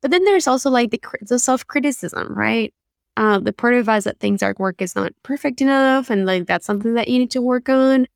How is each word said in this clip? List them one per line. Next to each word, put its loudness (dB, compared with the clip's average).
But -2
then 2
there's 2
also, 0
like, 2
the -4
cri-, -10
the -2
self-criticism, -4
right? -2
Uh, 2
the -4
part 0
of 0
us 0
that -6
thinks -2
our -2
work -4
is -6
not -4
perfect -4
enough, 2
and, 0
like, 0
that's -2
something -2
that 0
you 2
need 0
to -2
work -2
on 4